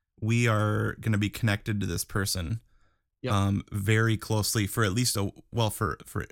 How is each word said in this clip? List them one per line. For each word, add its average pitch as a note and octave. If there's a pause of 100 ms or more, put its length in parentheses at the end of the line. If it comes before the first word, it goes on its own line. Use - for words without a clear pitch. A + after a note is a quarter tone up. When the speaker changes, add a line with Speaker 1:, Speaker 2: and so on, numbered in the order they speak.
(200)
Speaker 1:
we A#2
are G#2+
gonna G#2+
be G#2
connected G#2
to F#2+
this E2+
person, G2 (640)
Speaker 2:
Yep. B2
Speaker 1:
um, G2+
very A2
closely G#2+
for A2+
at F#2+
least A#2+
a, G2 (200)
well, A2+
for, G2
for, -